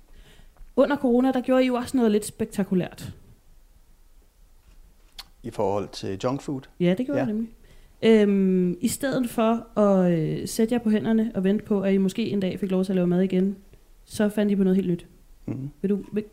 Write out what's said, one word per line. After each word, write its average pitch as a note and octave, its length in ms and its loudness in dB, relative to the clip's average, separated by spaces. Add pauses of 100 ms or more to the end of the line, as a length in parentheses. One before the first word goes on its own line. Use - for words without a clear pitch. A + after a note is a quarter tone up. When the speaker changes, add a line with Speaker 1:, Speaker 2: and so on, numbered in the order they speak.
(760)
Speaker 1:
Under C#4 220 2
corona, B3+ 340 2
der B3+ 100 -2
gjorde C4 220 2
I B3+ 40 2
jo B3 80 0
også B3 220 -4
noget A#3 140 4
lidt G#3 140 2
spektakulært. - 880 -4 (2250)
Speaker 2:
I A#2 80 -10
forhold G2+ 400 -2
til G2 320 -8
junk C3 180 -2
food? C3+ 200 -8 (180)
Speaker 1:
Ja, F3 180 2
det B3+ 80 -4
gjorde C#4 140 -4
Speaker 2:
Ja. C4 60 -2
Speaker 1:
jeg G#3+ 80 -4
nemlig. A3+ 160 -6 (540)
Øhm, G3 800 4
i A#3 60 0
stedet B3+ 420 -2
for A3+ 500 -2
at, F#3+ 320 4
øh, D#3 360 -2
sætte A3+ 260 0
jer A#3+ 60 0
på A3+ 100 -2
hænderne A3 460 0
og F#3+ 80 -2
vente G#3 220 0
på, G3+ 160 0
at G3 120 2
I G3 40 4
måske F#3+ 320 0
en G3+ 100 -2
dag F#3 200 -2
fik F#3+ 120 -4
lov F#3 140 0
til G3 60 -4
at F#3 40 0
lave F3 120 2
mad F3 140 2
igen, F#3+ 360 0 (480)
så G#3 240 0
fandt G#3 220 0
I G3+ 40 2
på G3 80 2
noget F#3+ 120 4
helt F#3 140 0
nyt. E3+ 180 -4 (380)
Speaker 2:
Mhm. C3 240 -8 (120)
Speaker 1:
Vil G3 80 -2
du G3+ 100 0 (140)
vil G#3 200 -4